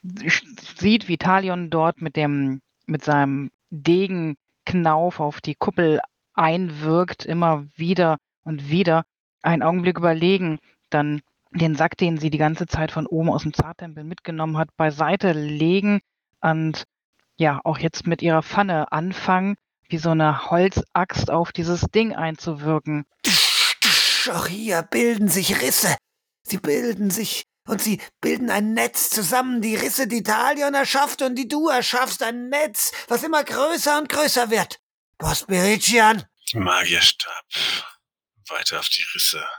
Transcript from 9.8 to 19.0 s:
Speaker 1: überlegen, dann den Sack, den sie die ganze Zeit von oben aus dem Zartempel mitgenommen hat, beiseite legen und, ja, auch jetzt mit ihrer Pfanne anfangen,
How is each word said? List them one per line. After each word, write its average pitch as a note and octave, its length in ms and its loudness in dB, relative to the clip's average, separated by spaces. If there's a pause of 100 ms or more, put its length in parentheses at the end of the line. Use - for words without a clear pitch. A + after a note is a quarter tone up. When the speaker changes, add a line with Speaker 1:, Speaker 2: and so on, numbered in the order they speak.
Speaker 1:
überlegen, E3+ 600 2 (300)
dann D3 320 0 (300)
den E3 240 2
Sack, D#3+ 220 0
den E3+ 200 0
sie D3+ 120 -2
die D3 80 -2
ganze D#3 300 0
Zeit D#3 240 -4
von D#3+ 160 -4
oben E3 220 0
aus - 140 0
dem D3+ 100 -4
Zartempel D#3 500 -6
mitgenommen D#3+ 540 -6
hat, D#3+ 200 0
beiseite D#3+ 540 0
legen D#3+ 720 2 (400)
und, D#3+ 420 0 (540)
ja, D3 260 2
auch D3+ 140 -2
jetzt - 280 -4
mit E3+ 160 -2
ihrer D#3+ 220 2
Pfanne F#3 480 0
anfangen, F#3 640 0 (320)